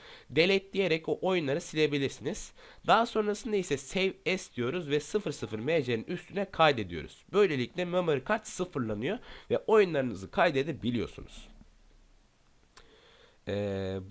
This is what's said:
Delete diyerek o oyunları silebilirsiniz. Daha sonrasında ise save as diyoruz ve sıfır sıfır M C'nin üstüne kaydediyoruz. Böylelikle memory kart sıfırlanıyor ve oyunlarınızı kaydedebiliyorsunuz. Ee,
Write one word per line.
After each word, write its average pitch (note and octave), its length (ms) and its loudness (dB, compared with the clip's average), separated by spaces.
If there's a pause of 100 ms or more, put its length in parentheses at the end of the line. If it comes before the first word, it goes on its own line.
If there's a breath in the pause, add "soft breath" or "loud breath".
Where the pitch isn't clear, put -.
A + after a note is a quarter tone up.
(300 loud breath)
Delete F#3+ 440 2
diyerek D#3+ 360 0
o D3+ 120 0
oyunları E3+ 400 0
silebilirsiniz. D3 920 -2 (340 loud breath)
Daha G#3 180 6
sonrasında G#3 500 -2
ise F3+ 220 0
save F#3 360 -2 (200)
as - 220 -6
diyoruz C#3+ 340 -2
ve D3 100 2
sıfır F#3+ 320 -2
sıfır A2 280 -6
M D3 240 0
C'nin A#2 200 -2
üstüne F3 420 -6
kaydediyoruz. G#2+ 880 0
Böylelikle E3+ 520 2
memory E3+ 380 0
kart G#3+ 240 -2
sıfırlanıyor B2+ 680 -4 (340 loud breath)
ve A#2+ 60 4
oyunlarınızı C#3 760 2
kaydedebiliyorsunuz. C3 1160 -2 (2000 soft breath)
Ee, G2 500 -2 (140)